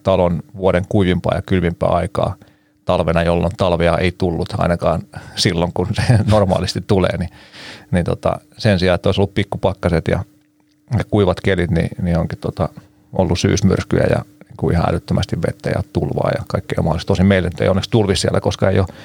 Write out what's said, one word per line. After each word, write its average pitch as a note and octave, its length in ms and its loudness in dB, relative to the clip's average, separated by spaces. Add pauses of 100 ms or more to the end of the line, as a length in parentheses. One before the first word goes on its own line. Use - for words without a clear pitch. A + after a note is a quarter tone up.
talon F2+ 400 2 (120)
vuoden F#2 340 2
kuivimpaa F2 460 2
ja - 60 -2
kylmimpää F2 480 0
aikaa F2 460 -2 (500)
talvena, E2+ 380 0
jolloin E2+ 340 0
talvea E2+ 400 2
ei F2 200 0
tullut E2+ 400 -4
ainakaan E2+ 440 0 (340)
silloin, E2+ 380 0
kun F2+ 200 -2
se - 80 -2 (160)
<laughs> F#2 140 2
normaalisti F#2 560 0
tulee. F#2+ 300 2
Niin, F2+ 120 -6 (640)
niin F3 140 2
tota, - 340 -2 (180)
sen G2+ 220 2
sijaan, F2+ 160 4
että - 140 0
olisi F#2+ 120 0
ollut G2 120 0
pikkupakkaset F2+ 760 -2
ja, F2+ 160 0 (720)
ja - 140 0
kuivat F#2+ 300 2
kelit, F2 300 0
niin, E2+ 180 0 (120)
niin F2 180 0
onkin E2+ 200 -6
tota, E2+ 300 -4 (440)
ollut F2 260 0
syysmyrskyjä - 680 2
ja - 160 0 (220)
niinku - 220 -4
ihan E2 200 2
älyttömästi F2 460 -2 (120)
vettä - 220 -6
ja - 140 -2 (100)
tulvaa - 440 -2
ja - 100 -8
kaikkea - 360 -4
mahdollista. E2 240 -2
Tosin F2+ 180 2
meille F#2+ 240 4
nyt - 120 -8
ei G#2 80 2
onneksi F#2+ 200 0
tulvi G2 260 2
siellä, - 260 0
koska G2+ 280 0
ei F#2+ 100 2
ole F#2+ 80 0 (180)